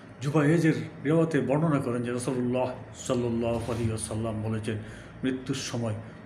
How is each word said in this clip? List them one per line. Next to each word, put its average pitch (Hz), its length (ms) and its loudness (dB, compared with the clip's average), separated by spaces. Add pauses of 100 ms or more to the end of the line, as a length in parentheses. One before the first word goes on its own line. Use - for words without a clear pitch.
(220)
জুবায়েজের 151 520 6 (320)
রিওয়ায়াতে 160 360 4
বর্ণনা 143 380 4
করেন 120 240 -2
যে 120 80 -2
রাসূলুল্লাহ 123 600 0 (220)
সাল্লাল্লাহু 117 760 0
আলাইহি 113 160 0
ওয়াসাল্লাম 110 540 -4
বলেছেন, 110 360 -2 (460)
মৃত্যুর 131 320 -2
সময় 113 400 -4 (300)